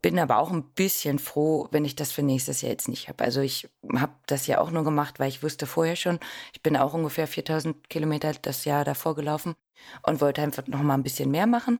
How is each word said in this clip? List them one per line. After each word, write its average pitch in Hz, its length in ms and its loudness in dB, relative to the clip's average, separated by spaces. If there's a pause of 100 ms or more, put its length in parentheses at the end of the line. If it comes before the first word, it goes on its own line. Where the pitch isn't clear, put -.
bin 175 160 4
aber 131 200 4
auch 156 140 2
ein 165 220 -4
bisschen 156 460 0
froh, 151 520 0
wenn 151 140 2
ich 135 100 -6
das 147 160 -4
für 143 120 -2
nächstes 135 380 0
Jahr 123 100 -2
jetzt - 180 -4
nicht - 180 -8
hab. - 140 -8
Also 127 200 0
ich - 280 -4 (240)
hab 139 320 -2
das 139 220 -2
ja 139 120 4
auch 165 120 0
nur 160 120 0
gemacht, 147 360 0
weil 135 100 0
ich 135 140 -10
wusste 151 240 -4
vorher 165 280 0
schon, 170 240 0 (340)
ich - 100 -20
bin 151 120 4
auch 139 200 2
ungefähr 156 320 -2
viertausend 156 600 -4
Kilometer 156 460 -2
das - 320 -6
Jahr 143 180 2
davor 143 320 0
gelaufen 151 380 -4 (480)
und 151 200 0
wollte 143 200 4
einfach 147 240 -2
noch 143 160 -2
mal 147 140 6
ein 135 80 2
bisschen 135 260 -2
mehr 160 160 4
machen. 233 340 2